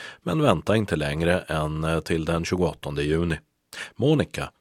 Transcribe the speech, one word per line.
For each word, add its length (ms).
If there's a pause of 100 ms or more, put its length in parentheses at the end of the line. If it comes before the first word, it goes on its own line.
(220)
men 200
vänta 340
inte 200
längre 440
än, 440
eh, 160
till 240
den 200
tjugoåttonde 580
juni. 360 (580)
Monica 540 (100)